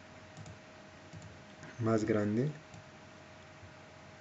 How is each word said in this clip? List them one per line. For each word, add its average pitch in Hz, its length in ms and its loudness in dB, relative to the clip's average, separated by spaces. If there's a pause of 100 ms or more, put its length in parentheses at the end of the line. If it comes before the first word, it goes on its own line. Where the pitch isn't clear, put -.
(1800)
más 110 220 8
grande. 107 440 8 (1700)